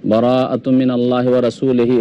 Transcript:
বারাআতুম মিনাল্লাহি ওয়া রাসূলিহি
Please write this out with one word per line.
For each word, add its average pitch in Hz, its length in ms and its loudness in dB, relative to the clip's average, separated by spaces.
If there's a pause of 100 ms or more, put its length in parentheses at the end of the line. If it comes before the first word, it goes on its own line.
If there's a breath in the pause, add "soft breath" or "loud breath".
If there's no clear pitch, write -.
বারাআতুম 127 680 0
মিনাল্লাহি 123 540 0
ওয়া 123 120 2
রাসূলিহি 123 600 0